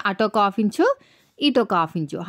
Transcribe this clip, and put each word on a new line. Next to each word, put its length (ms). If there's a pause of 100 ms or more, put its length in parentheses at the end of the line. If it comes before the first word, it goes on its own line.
(120)
అటు 180
ఒక 160
హాఫ్ 180
ఇంచు, 240 (520)
ఇటు 260
ఒక 160
హాఫ్ 200
ఇంచు. 160 (120)